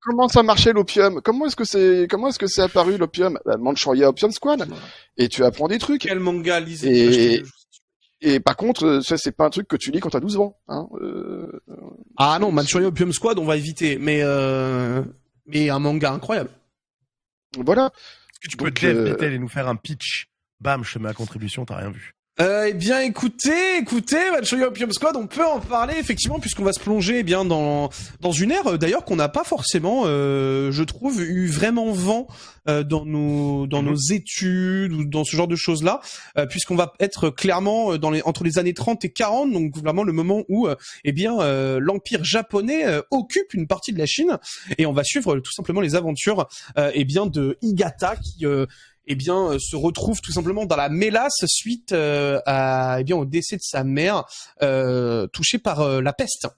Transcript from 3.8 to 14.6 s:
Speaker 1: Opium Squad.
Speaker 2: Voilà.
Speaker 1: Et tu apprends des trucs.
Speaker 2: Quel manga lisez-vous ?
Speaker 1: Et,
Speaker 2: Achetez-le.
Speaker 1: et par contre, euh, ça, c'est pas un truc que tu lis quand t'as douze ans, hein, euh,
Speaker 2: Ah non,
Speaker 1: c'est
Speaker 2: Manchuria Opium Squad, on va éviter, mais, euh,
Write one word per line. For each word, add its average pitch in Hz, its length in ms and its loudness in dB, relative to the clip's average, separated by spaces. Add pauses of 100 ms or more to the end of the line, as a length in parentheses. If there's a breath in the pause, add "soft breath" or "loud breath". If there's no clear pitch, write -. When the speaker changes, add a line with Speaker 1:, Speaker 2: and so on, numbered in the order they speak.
Speaker 1:
Opium 208 220 2
Squad. 269 360 -2
Speaker 2:
Voilà. - 140 -14 (360 loud breath)
Speaker 1:
Et 120 120 4
tu - 140 0
apprends 123 240 2
des 202 100 0
trucs. 285 240 0
Speaker 2:
Quel 196 180 -2
manga 175 400 0
lisez-vous ? 160 320 -2
Speaker 1:
Et, 120 160 8
Speaker 2:
Achetez-le. 120 380 6 (880)
Speaker 1:
et 135 60 4
par 135 180 4
contre, 220 300 0
euh, 139 140 4
ça, 165 180 -2
c'est - 140 -4
pas 156 120 2
un 151 60 2
truc 196 160 -4
que - 100 -4
tu - 140 -6
lis 160 80 0
quand 185 100 -4
t'as 139 100 -2
douze 196 180 -4
ans, 202 200 0 (100)
hein, 151 200 -8 (140)
euh, - 600 -10 (560)
Speaker 2:
Ah 147 240 4
non, 214 60 2
Speaker 1:
c'est 185 80 0
Speaker 2:
Manchuria 151 320 2
Opium 175 260 0
Squad, 226 240 0
on 165 80 -2
va 156 120 2
éviter, 147 420 -2
mais, 147 240 0
euh, 131 800 0 (420)